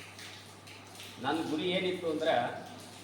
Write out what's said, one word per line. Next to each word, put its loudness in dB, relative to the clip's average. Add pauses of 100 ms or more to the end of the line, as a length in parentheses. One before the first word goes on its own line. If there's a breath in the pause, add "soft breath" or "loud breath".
(1200)
ನನ್ನ 2
ಗುರಿ 2
ಏನಿತ್ತು 2
ಅಂದ್ರೆ 6 (680)